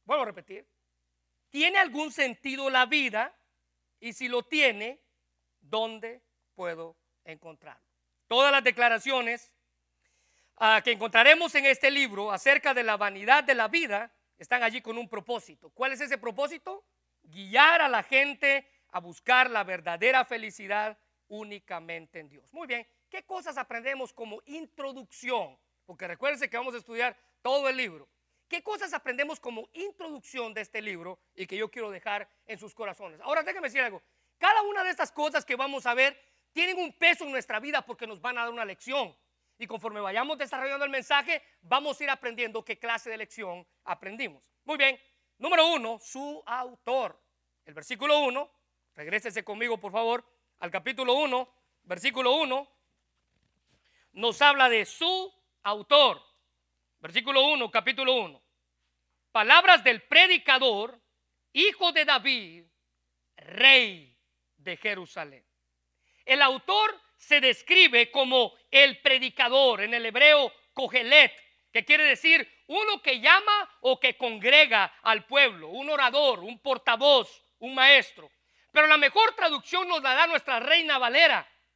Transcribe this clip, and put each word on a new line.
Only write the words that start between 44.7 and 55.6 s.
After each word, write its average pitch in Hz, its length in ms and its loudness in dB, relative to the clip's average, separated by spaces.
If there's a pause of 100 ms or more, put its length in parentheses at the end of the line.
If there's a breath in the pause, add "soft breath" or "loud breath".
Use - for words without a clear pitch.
bien, 269 240 0 (380)
número 330 280 2
uno, 233 320 -4
su 285 460 -14
autor. 247 720 -8 (460)
El 156 80 -20
versículo 247 460 -2
uno, 277 320 -4 (420)
regrésese 202 500 -8
conmigo, 220 360 -6
por 196 120 -14
favor, 233 320 -4 (360)
al 175 100 -10
capítulo 247 460 -2
uno, 262 360 -2 (320)
versículo 247 520 -2
uno, 277 360 -4 (1400)
nos 220 280 -4
habla 277 280 6
de 220 160 2
su 370 480 -6 (300)